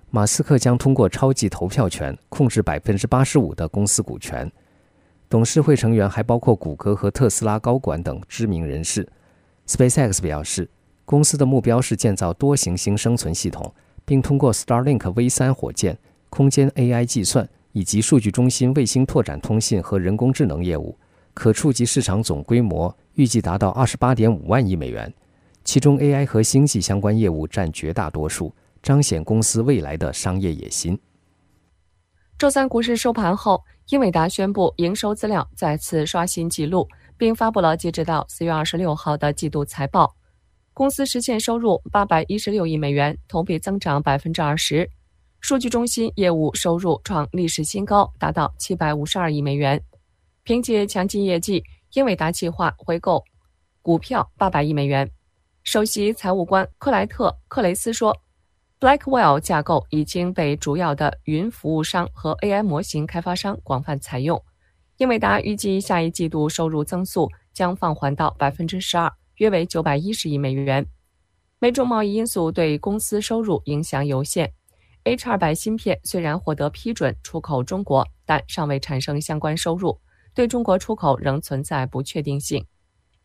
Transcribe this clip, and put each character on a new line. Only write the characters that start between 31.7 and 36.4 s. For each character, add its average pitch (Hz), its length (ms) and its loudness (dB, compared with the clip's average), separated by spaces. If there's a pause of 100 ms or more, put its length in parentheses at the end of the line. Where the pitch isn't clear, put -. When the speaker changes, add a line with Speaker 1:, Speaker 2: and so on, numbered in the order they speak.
Speaker 2:
周 285 120 4
三 269 180 2
股 233 140 0
市 233 160 0
收 240 160 0
盘 202 220 0
后， 208 280 0 (280)
英 277 60 4
伟 226 140 4
达 165 160 2
宣 196 240 -2
布 196 240 2
营 170 180 0
收 208 220 -2
资 214 100 -6
料 202 300 0
再 151 220 -2
次 156 280 -2
刷 175 200 -2
新 170 240 -4